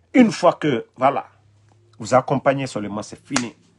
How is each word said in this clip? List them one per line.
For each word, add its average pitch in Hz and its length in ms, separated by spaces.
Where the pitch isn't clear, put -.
Une 240 180
fois 165 220
que, 127 320
voilà, 131 320
vous 113 140
accompagnez 135 540
seulement, 101 360
c'est - 200
fini. 120 300